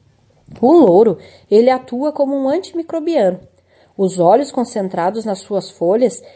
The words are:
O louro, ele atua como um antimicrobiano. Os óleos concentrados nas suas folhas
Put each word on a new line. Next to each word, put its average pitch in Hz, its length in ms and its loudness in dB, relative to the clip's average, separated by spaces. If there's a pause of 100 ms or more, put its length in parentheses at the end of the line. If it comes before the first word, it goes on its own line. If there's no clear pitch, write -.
(600)
O 254 140 2
louro, 214 440 4 (320)
ele 233 200 4
atua 262 420 -4
como 285 240 -2
um 269 140 -4
antimicrobiano. 320 880 -4 (580)
Os 180 220 -2
óleos 208 320 2
concentrados 202 720 -4
nas 214 160 -6
suas - 300 -6
folhas 202 520 -2 (140)